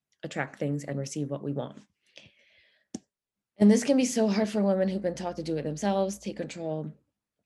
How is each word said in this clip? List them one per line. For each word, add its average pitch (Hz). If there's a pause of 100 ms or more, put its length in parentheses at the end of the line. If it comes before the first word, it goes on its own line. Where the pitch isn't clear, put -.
(220)
attract 156
things 143
and 143
receive 139
what 143
we 143
want. 123 (1800)
And 208
this 240
can 277
be 262
so 220
hard 208
for 208
women 190
who've 190
been 175
taught 175
to 170
do 160
it 147
themselves, 196
take 202
control, 156 (540)